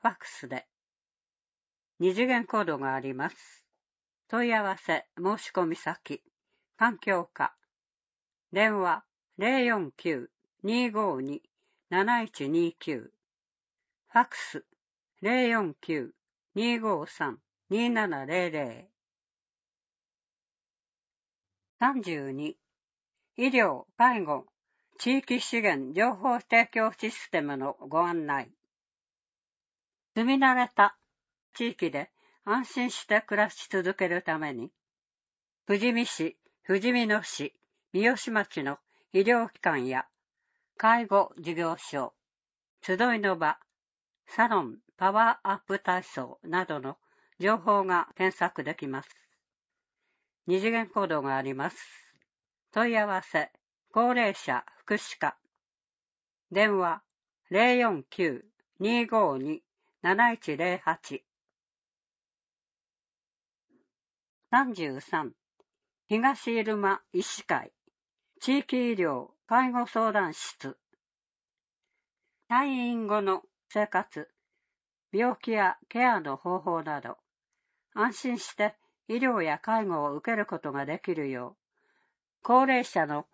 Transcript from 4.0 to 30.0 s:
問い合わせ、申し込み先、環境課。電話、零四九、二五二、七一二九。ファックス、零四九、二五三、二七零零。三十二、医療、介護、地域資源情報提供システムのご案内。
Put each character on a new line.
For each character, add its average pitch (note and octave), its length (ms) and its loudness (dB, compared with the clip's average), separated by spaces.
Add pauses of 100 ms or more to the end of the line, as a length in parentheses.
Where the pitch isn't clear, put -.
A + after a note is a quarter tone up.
問 A#3+ 200 0
い A#3 40 0
合 A3 100 4
わ F#3+ 140 -2
せ、 - 300 -2 (100)
申 F#3+ 220 -2
し - 120 -14
込 F3+ 160 0
み D#3+ 100 -2
先、 - 460 -8 (540)
環 A3+ 220 2
境 F3+ 340 0
課。 - 220 -2 (960)
電 G#3 280 2
話、 F3 240 0 (320)
零 B3 280 2
四 G3+ 320 0
九、 D3 340 -4 (320)
二 A#3 280 0
五 G3+ 300 -2
二、 C#3 220 -8 (480)
七 A3 320 2
一 D3 260 -6
二 E3 320 2
九。 C3 320 -6 (1000)
フ - 80 2
ァ A#3+ 40 8
ッ - 20 0
ク - 120 -16
ス、 - 280 -10 (560)
零 A#3+ 280 2
四 G#3 320 0
九、 C#3+ 320 -6 (420)
二 A#3 260 0
五 F#3 260 -2
三、 C#3 320 -6 (300)
二 A#3 220 0
七 F#3 360 0
零 F3 240 0
零。 C3+ 380 -6 (3000)
三 B3+ 240 2
十 C#3+ 300 -4
二、 D3 260 -8 (800)
医 A#3+ 120 0
療、 G#3 360 2 (120)
介 A#3 260 4
護、 D3 240 -4 (520)
地 C4 200 2
域 B3 220 -2
資 A#3 200 -2
源 C#3+ 320 0
情 G#3 240 2
報 A#3+ 240 0
提 A3+ 320 4
供 A3 200 0
シ G#3+ 200 -6
ス - 180 -14
テ E3+ 100 0
ム C#3+ 160 -4
の C3+ 180 -4
ご D3 300 -2
案 E3+ 220 -2
内。 C#3 240 -2 (1700)